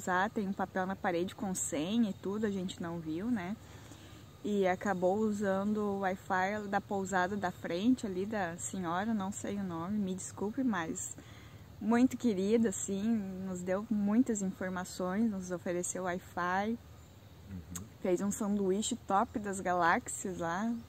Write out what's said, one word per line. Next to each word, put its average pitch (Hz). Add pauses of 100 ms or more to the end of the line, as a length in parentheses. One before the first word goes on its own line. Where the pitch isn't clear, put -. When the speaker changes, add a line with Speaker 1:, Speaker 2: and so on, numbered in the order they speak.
Speaker 1:
usar, 190
tem 208
um 190
papel 190
na 190
parede 185
com 196
senha 190
e 185
tudo, 214
a 202
gente 190
não 170
viu, 160
né? 214 (880)
E 202
acabou 185
usando 208
o 202
Wi-Fi 190
da 196
pousada 190
da 185
frente 202
ali, 185
da 190
senhora, 190
não 196
sei 208
o 202
nome, 180
me 190
desculpe, 220
mas 180 (640)
muito 240
querida, 220
assim, 196 (440)
nos 180
deu 185
muitas 208
informações, 185
nos 185
ofereceu 180
Wi-Fi, 185 (760)
Speaker 2:
Uhum. 90 (160)
Speaker 1:
fez 180
um 202
sanduíche 202 (100)
top 208
das 202
galáxias 180
lá, 180 (160)